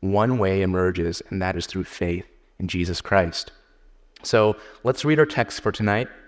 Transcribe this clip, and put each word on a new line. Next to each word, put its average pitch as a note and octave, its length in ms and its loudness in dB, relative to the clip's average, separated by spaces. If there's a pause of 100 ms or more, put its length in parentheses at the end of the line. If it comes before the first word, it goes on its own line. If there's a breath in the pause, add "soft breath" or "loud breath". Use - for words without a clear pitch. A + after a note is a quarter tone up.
One G#2+ 380 2
way G2 240 2
emerges, F2+ 680 0
and F#2+ 100 -4
that F#2 140 0
is E2+ 120 -4
through F#2 180 -6
faith F2 420 -6 (320)
in F#2+ 80 -6
Jesus F2 340 -2
Christ. - 520 0 (720)
So G#2+ 320 4 (260 loud breath)
let's C3 220 -2
read D3+ 160 4
our D#3 40 8
text - 360 -4
for A2 100 -2
tonight. G#2 380 0 (200)